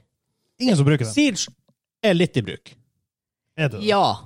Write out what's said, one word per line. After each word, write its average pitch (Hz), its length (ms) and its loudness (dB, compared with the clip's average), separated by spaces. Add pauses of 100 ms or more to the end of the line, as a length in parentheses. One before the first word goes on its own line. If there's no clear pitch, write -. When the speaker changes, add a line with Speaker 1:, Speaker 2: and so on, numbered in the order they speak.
(580)
Speaker 1:
Ingen 190 180 2
som 143 120 4
bruker 147 180 2
det. 107 80 -10
Speaker 2:
Siege 285 320 0 (560)
er 202 120 2
litt 170 220 0
i 120 60 0
bruk. - 320 -12 (840)
Speaker 1:
Er 156 120 -2
det 107 100 -8
det? 208 80 -6
Speaker 3:
Ja, 185 400 0